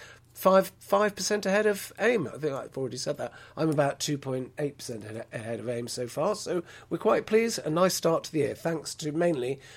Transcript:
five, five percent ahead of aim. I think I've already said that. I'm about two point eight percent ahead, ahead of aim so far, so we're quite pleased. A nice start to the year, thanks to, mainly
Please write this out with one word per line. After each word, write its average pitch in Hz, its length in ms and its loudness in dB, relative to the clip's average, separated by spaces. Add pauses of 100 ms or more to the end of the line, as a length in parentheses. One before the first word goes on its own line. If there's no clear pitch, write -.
(340)
five, 190 460 4
five 202 360 2
percent 202 300 -2
ahead 208 220 4
of 202 320 -2
aim. 208 340 2
I - 40 -10
think 143 160 -2
I've 120 240 -8
already 127 200 -4
said 139 200 -4
that. 123 160 -8 (220)
I'm 160 140 2
about 143 300 2
two 147 180 -2
point 131 400 -6
eight 147 200 -4
percent 110 260 -10
ahead, 110 280 -10
ahead 113 280 -6
of 110 100 -6
aim 120 180 -4
so 123 200 -6
far, 180 280 -2
so 175 280 -4 (260)
we're 170 80 -4
quite 214 300 2
pleased. 226 320 2
A 160 100 -4
nice 175 240 4
start 165 300 2
to - 80 -12
the 156 80 0
year, 113 160 0
thanks 165 400 -4
to, 151 160 -6
mainly 139 480 2 (180)